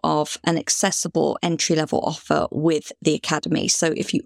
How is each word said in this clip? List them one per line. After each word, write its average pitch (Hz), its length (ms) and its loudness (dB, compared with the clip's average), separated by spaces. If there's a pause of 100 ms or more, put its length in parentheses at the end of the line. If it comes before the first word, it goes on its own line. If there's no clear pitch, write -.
of 151 400 0
an 165 140 0
accessible 165 840 0
entry-level 165 580 0
offer - 500 -2
with 151 500 0
the 151 140 4
Academy. - 540 -2
So 160 280 2
if - 160 -4
you - 140 0